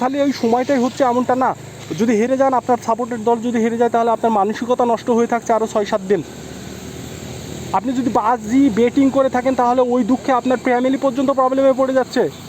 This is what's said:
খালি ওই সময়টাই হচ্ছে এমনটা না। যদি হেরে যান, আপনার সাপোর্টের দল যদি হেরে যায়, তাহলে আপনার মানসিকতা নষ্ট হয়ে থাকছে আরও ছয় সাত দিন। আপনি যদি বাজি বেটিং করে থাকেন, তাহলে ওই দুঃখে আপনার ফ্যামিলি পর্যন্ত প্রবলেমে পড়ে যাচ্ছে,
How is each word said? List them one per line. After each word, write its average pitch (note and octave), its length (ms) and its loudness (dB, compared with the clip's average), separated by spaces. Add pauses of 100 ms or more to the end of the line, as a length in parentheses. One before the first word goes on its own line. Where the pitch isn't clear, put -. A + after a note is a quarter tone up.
খালি C4+ 200 0
ওই C#4 120 2
সময়টাই B3 460 0
হচ্ছে B3 260 0
এমনটা B3 300 2
না। B3 200 0 (440)
যদি A#3 140 2
হেরে A#3+ 240 2
যান, C4+ 180 2
আপনার A#3+ 320 0
সাপোর্টের A#3 380 -2
দল A#3 140 2
যদি A#3 200 -2
হেরে A3+ 200 0
যায়, A#3+ 120 2
তাহলে A#3 200 2
আপনার A3+ 220 0
মানসিকতা A3 520 0
নষ্ট A#3 260 0
হয়ে A#3 160 4
থাকছে A#3 260 -2
আরও A3 140 0
ছয় G#3+ 180 -2
সাত G#3 160 -2
দিন। F#3+ 220 0 (1500)
আপনি G3+ 200 -2
যদি B3 180 -2
বাজি A#3 600 2
বেটিং A#3+ 400 2
করে C4+ 180 2
থাকেন, B3 260 0
তাহলে B3 260 2
ওই B3 240 2
দুঃখে B3+ 280 0
আপনার B3 260 2
ফ্যামিলি B3+ 380 0
পর্যন্ত C4 340 0
প্রবলেমে C4+ 420 2
পড়ে C4 220 0
যাচ্ছে, B3 340 0 (200)